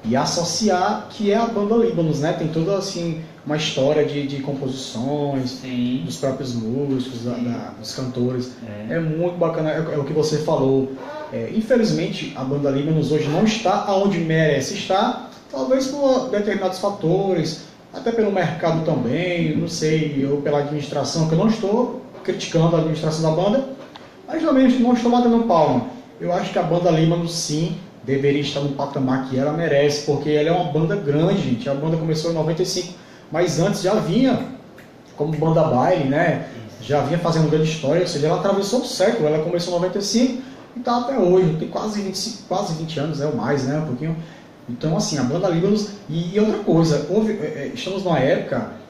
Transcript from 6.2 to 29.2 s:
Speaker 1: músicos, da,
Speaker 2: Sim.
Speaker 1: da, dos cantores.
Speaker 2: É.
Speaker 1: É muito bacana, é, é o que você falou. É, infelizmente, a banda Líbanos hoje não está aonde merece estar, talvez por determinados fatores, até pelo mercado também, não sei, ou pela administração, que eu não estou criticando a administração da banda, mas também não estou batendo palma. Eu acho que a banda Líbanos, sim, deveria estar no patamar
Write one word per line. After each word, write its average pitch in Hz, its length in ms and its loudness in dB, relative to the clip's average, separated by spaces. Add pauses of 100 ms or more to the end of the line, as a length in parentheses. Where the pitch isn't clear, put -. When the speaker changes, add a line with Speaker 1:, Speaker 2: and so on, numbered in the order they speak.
Speaker 1:
músicos, 120 720 -4
da, 120 100 -4
Speaker 2:
Sim. 120 80 -4
Speaker 1:
da, 120 340 -6
dos - 160 -12
cantores. 123 600 -4 (360)
Speaker 2:
É. 160 60 -2
Speaker 1:
É 165 40 0
muito 165 380 -2
bacana, 160 340 0
é, 151 60 -2 (180)
é - 20 0
o 139 80 -2
que 156 80 -4
você 151 240 0
falou. 135 560 2 (400)
É, 117 200 -6
infelizmente, 202 840 0
a 131 60 -6
banda 139 260 0
Líbanos 143 420 2
hoje 143 160 2
não 160 160 2
está 202 420 2
aonde 196 340 2
merece 160 560 2
estar, 220 540 -2 (220)
talvez 262 360 0
por 277 420 0
determinados 196 500 -2
fatores, 190 840 0 (280)
até - 180 -4
pelo 214 200 2
mercado 165 540 0
também, 156 720 0
não 165 100 -2
sei, 151 640 0
ou 143 100 0
pela 147 180 2
administração, 147 680 -2
que 160 60 0
eu 165 60 4
não 214 80 2
estou 220 540 0 (220)
criticando 170 520 0
a 165 40 4
administração 160 500 0
da 160 120 2
banda, 220 280 2 (560)
mas 320 160 -4
também 262 280 6 (100)
não 240 140 6
estou 240 180 2
batendo 240 340 4
palma. 139 420 4 (340)
Eu 170 100 -2
acho 190 220 -2
que 196 60 0
a 175 40 2
banda 170 280 2
Líbanos, 160 420 2
sim, 165 420 -2 (280)
deveria 139 380 2
estar 139 200 -4
no 143 80 -2
patamar 131 600 -2